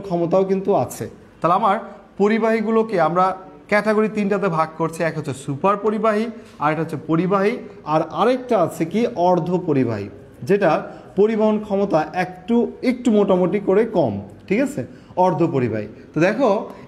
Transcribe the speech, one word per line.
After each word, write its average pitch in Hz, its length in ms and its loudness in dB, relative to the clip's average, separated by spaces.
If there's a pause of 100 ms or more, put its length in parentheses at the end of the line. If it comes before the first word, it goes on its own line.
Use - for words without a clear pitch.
ক্ষমতাও 175 440 2
কিন্তু 196 200 -2 (120)
আছে। - 220 -8 (340)
তাহলে 170 200 2
আমার 208 180 2 (400)
পরিবাহীগুলোকে 220 800 2 (100)
আমরা 180 180 2 (440)
category 208 480 2
তিনটাতে 196 300 0
ভাগ 160 220 0 (100)
করছি, 165 240 -2
এক 156 140 0
হচ্ছে 143 160 -6 (100)
super 165 320 0 (100)
পরিবাহী, 214 400 0 (340)
আর 147 120 0
একটা 156 120 -2
হচ্ছে 151 160 -6 (100)
পরিবাহী, 190 440 2 (400)
আর 160 80 4 (200)
আরেকটা 254 340 0 (100)
আছে 165 200 -4
কি 196 160 -2 (280)
অর্ধ 170 200 2 (180)
পরিবাহী, 117 400 0 (420)
যেটা 190 220 4 (480)
পরিবহন 214 460 2
ক্ষমতা 196 340 0 (240)
একটু, 208 320 -4 (340)
একটু 247 220 0
মোটামুটি 190 480 2
করে 202 220 2 (160)
কম, 127 160 2 (340)
ঠিক 202 200 0
আছে, - 140 -8 (340)
অর্ধ 175 260 2 (140)
পরিবাহী। 107 320 -2 (260)
তো - 40 -4 (100)
দেখো 220 220 0 (380)